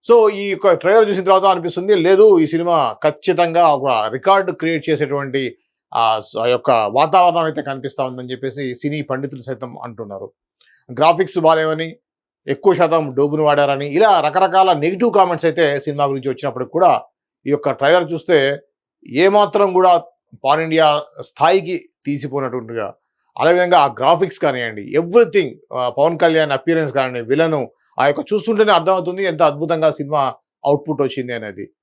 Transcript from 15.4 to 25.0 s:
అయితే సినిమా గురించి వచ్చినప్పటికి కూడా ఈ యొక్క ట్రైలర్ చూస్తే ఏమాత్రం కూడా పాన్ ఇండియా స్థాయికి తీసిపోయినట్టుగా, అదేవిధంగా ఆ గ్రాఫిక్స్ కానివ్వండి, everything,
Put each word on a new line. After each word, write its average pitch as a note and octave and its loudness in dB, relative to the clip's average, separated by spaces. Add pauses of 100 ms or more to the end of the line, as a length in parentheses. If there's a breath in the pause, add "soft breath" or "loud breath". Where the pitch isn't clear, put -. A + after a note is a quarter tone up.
అయితే D3+ 2
సినిమా C#3+ -2
గురించి C#3 -4
వచ్చినప్పటికి B2+ -6
కూడా D#3+ 0 (460)
ఈ - -6
యొక్క C#3+ -2
ట్రైలర్ D#3+ 0
చూస్తే C#3+ 0 (500)
ఏమాత్రం G3 2
కూడా F3+ 4 (400)
పాన్ D#3 0
ఇండియా D#3+ 2 (200)
స్థాయికి F3 0 (240)
తీసిపోయినట్టుగా, B2+ -6 (460)
అదేవిధంగా F3 4
ఆ C#3+ 4
గ్రాఫిక్స్ D#3 0
కానివ్వండి, A#2+ -4
everything, F3 0